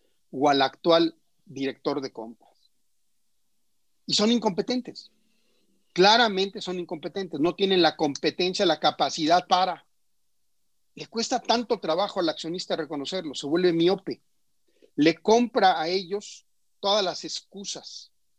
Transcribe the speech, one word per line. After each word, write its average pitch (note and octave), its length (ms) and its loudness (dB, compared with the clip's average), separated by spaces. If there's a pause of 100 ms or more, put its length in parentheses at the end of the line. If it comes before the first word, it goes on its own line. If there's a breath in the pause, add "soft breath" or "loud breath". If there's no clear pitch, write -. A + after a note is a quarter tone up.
(320)
o C#3+ 180 2
al C#3 140 4
actual E3 520 2 (300)
director C3+ 560 -6
de C3 100 -10
compras. A2+ 380 -16 (1600)
Y E3 80 -2
son G#3+ 160 2
incompetentes. A3+ 800 -4 (800)
Claramente G3 680 4
son F3+ 180 -8
incompetentes. F3 600 -8
No D#3 140 2
tienen F#3+ 300 2
la D#3 120 4
competencia, F3 680 -2
la D#3 140 0
capacidad D#3+ 640 0
para. F#3 400 0 (1080)
Le - 100 -14
cuesta A#3 340 -4
tanto A#3 400 0
trabajo F#3+ 400 -2
al E3+ 100 0
accionista E3+ 460 -6
reconocerlo, D#3 600 -8
se - 100 -10
vuelve F3 260 2
miope. E3 480 0 (760 soft breath)
Le D#3+ 180 4
compra G#3 680 2
a D#3 80 -2
ellos F#3+ 600 -6 (320)
todas G3 260 0
las E3+ 180 -6
excusas. - 880 -14 (280)